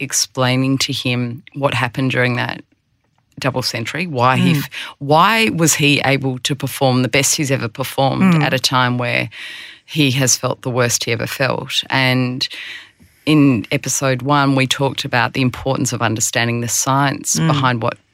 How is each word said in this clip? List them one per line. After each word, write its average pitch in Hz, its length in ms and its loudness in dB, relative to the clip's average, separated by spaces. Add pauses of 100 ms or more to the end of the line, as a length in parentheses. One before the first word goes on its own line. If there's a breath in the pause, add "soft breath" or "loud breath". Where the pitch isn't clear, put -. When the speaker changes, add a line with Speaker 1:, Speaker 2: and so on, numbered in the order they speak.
Speaker 1:
explaining 131 800 0
to - 140 -2
him 123 500 -4 (100)
what 139 220 -2
happened 127 380 -2
during 123 240 0
that - 260 -4 (760)
double 127 240 -2
century, 123 440 -6
why 127 300 2
he 175 180 4
Speaker 2:
Mm. 147 40 0
Speaker 1:
f-, 135 120 -6 (280 loud breath)
why 190 520 4
was 165 240 2
he 143 300 4
able 135 360 0
to - 140 -4
perform 127 480 0
the 127 60 0
best 135 280 0
he's 139 140 -2
ever 123 180 -2
performed 139 640 0
Speaker 2:
Mm. 156 80 4
Speaker 1:
at 131 120 0
a 131 40 0
time 127 400 2
where 123 300 -2 (580 loud breath)
he 147 260 2
has 131 240 2
felt - 260 -4
the 131 80 -4
worst 120 340 0
he 117 80 -2
ever 113 140 -2
felt. - 640 -2
And 127 560 0 (800 loud breath)
in 139 440 4
episode 131 520 -2
one, 139 340 2
we 131 100 2
talked - 380 -2
about 120 300 0
the 131 80 0
importance 131 500 -2
of 117 100 -4
understanding 117 580 0
the 120 80 -4
science 135 680 0
Speaker 2:
Mm. 160 100 0
Speaker 1:
behind 131 360 2
what - 160 -4 (160)